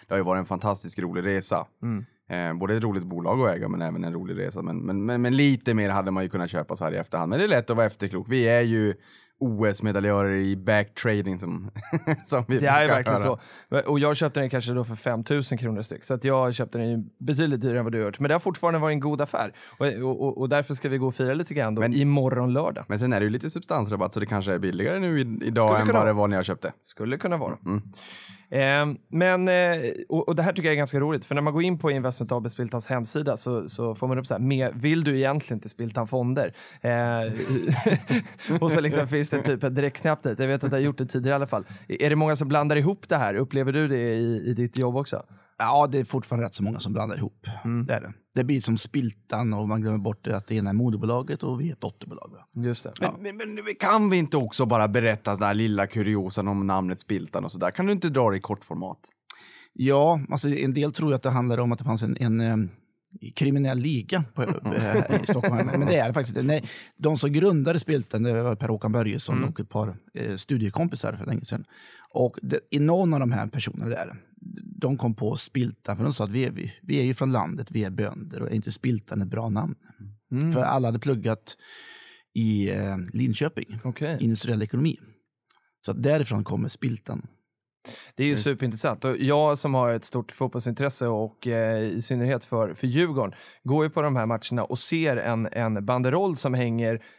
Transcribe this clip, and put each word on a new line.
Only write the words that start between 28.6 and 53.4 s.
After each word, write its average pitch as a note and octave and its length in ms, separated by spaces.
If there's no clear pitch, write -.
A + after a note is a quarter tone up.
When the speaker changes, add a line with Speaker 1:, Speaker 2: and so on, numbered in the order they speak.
Speaker 2:
men, F#3 360
eh, F3 340
och, - 200
och E3 60
det D#3+ 80
här F3+ 100
tycker D#3+ 160
jag D3+ 40
är D3 40
ganska C#3+ 220
roligt, D3 260
för C#3 100
när C#3+ 60
man D3+ 120
går E3 100
in F3 160
på D3+ 120
Investment B2+ 400
A B2 80
B A2+ 100
Spiltans A#2+ 380
hemsida B2+ 500
så, A2+ 320
så A2+ 260
får B2+ 120
man B2+ 120
upp C3 80
så - 60
här: G2+ 80
"Med, C3 340
vill D#3 280
du C#3+ 140
egentligen C3+ 420
till G#2+ 100
Spiltan A2+ 380
Fonder?" B2+ 480
Eh, A#2+ 520
<laughs> E3 60
och E3 100
så D#3+ 100
liksom D3 260
finns D3 220
det C#3 120
typ C3 220
en C3 120
direktknapp C#3+ 480
dit. C3 160
Jag C3+ 80
vet C3+ 160
att C#3 80
jag C#3 80
har C#3 60
gjort C#3+ 120
det C3 80
tidigare C3 280
i - 20
alla C#3 120
fall. G#2 180
Är - 220
det D3+ 60
många D#3 200
som C3+ 120
blandar D3 280
ihop D#3 340
det D#3+ 80
här? G#2 180
Upplever C3+ 380
du D3+ 140
det A#2+ 260
i, A2+ 320
i B2 80
ditt A#2+ 240
jobb B2 180
också? - 280
Speaker 3:
Ja, C#3 280
det C3 120
är B2+ 40
fortfarande A#2 420
rätt - 80
så G2 100
många G#2+ 160
som G#2 140
blandar G#2+ 240
ihop. - 300
Speaker 2:
Mm. A#2 200
Speaker 3:
Det C3 80
är - 80
det. G#2 120
Det C3 80
blir C3+ 180
som A2+ 160
Spiltan A2+ 760
och G#2 140
man G#2+ 140
glömmer G#2+ 160
bort G#2 280
det, A2 120
att G#2 100
det A2 80
ena G2+ 140
är G2 40
moderbolaget A#2 720
och B2+ 180
vi E3 80
är D3 40
ett - 80
dotterbolag, - 500
va? - 320
Speaker 2:
Just A#2+ 200
det. - 160
Speaker 1:
Men, - 120
Speaker 3:
Ja. - 100
Speaker 1:
men, G3+ 140